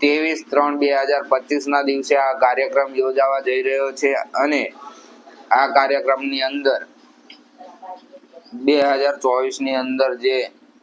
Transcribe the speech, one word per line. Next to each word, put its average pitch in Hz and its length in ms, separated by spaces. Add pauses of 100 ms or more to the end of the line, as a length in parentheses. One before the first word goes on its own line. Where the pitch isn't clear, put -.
ત્રેવીસ 156 500
ત્રણ 143 280
બે 143 140
હજાર 135 300
પચીસ 139 460
ના 143 140
દિવસે 139 340
આ 135 160
કાર્યક્રમ 131 640
યોજાવા 135 460
જઈ 127 220
રહ્યો 135 300
છે 139 220
અને 135 580 (800)
આ 131 160
કાર્યક્રમની 135 760
અંદર 135 440 (1700)
બે 139 260
હજાર 139 360
ચોવીસ 127 440
ની 135 140
અંદર 131 400
જે 123 360 (320)